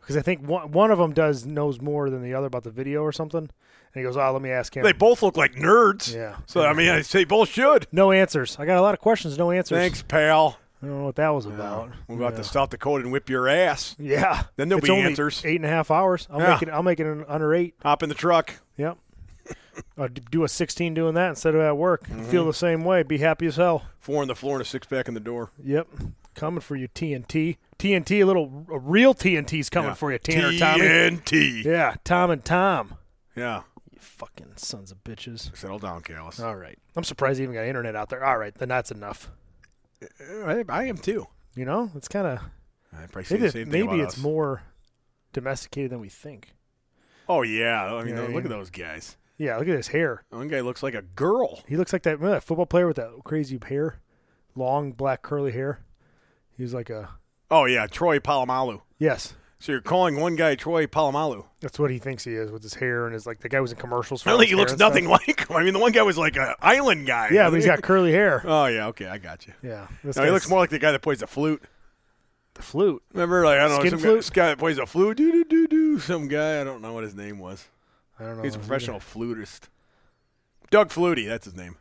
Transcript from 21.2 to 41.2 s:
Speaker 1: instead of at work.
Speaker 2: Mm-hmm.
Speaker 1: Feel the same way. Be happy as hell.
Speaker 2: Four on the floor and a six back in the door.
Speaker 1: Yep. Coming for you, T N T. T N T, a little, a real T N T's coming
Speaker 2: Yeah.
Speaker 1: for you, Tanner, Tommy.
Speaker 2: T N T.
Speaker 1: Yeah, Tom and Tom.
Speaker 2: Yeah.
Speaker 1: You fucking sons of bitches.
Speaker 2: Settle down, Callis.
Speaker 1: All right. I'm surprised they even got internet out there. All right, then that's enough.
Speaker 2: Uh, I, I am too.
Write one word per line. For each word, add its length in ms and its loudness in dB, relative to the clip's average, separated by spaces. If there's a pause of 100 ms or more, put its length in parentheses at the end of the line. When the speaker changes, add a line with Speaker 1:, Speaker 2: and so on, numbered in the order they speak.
Speaker 1:
instead 260 0
of 40 6
at 160 2
work. 300 0
Speaker 2:
Mm-hmm. 200 -10
Speaker 1:
Feel 200 2
the 80 0
same 300 0
way. 180 4
Be 160 0
happy 280 2
as 100 -2
hell. 260 2 (160)
Speaker 2:
Four 240 -2
on 60 -2
the 80 -4
floor 180 -4
and 80 -4
a 20 -6
six 220 -10
back 220 -4
in 60 -8
the 60 -8
door. 300 -8 (140)
Speaker 1:
Yep. 240 0 (480)
Coming 240 -6
for 160 -10
you, 180 -8
T 180 -4
N 120 -8
T. 340 -4 (180)
T 160 0
N 120 2
T, 160 2
a 60 8
little, 460 0
a 60 -6
real 360 6
T 220 0
N 80 -2
T's 240 -4
coming 220 0
Speaker 2:
Yeah. 40 -6
Speaker 1:
for 180 -4
you, 60 -4
Tanner, 380 0
Tommy. 240 4
Speaker 2:
T 60 6
N 380 6
T. 420 2
Speaker 1:
Yeah, 380 0
Tom 260 2
and 140 -4
Tom. 500 0 (400)
Speaker 2:
Yeah. 280 -8 (300)
Speaker 1:
You 80 -20
fucking 560 -20
sons 360 -14
of 100 -20
bitches. 540 -16
Speaker 2:
Settle 240 -14
down, 220 -12
Callis. 360 -18
Speaker 1:
All 160 -8
right. 240 -18 (160)
I'm 100 -6
surprised 360 -2
they 20 -4
even 140 -8
got 100 -6
internet 300 -6
out 140 -8
there. 140 -8
All 140 2
right, 160 -8
then 140 -8
that's 240 -4
enough. 400 -14 (720)
Speaker 2:
Uh, 420 -16
I, 240 -2
I 160 -2
am 140 -8
too. 280 -4 (300)